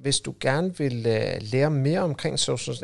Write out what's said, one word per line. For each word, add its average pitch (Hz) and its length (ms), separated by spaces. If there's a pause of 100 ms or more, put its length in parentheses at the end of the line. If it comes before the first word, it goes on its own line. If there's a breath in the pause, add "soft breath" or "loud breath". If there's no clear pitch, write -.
Hvis 139 180
du 131 200
gerne 160 380
vil, 120 300
øh, 110 340
lære 127 300
mere 147 280
omkring 147 400
Social 131 440